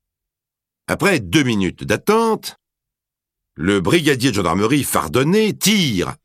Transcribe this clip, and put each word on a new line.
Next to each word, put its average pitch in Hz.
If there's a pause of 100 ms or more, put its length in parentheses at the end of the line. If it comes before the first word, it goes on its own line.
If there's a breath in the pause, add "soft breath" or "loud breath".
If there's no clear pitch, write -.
(880)
Après 160
deux 110
minutes 101
d'attente, 214 (1000)
le 95
brigadier 139
de 98
gendarmerie 101
fardonné 143
tire 127